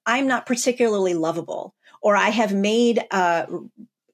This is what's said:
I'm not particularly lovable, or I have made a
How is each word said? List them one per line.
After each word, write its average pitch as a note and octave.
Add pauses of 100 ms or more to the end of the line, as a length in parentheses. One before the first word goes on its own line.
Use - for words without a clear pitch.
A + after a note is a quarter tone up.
I'm C4
not B3
particularly A3+
lovable, D#3+ (260)
or G3+
I F#3+
have G#3+
made G#3+
a F3 (680)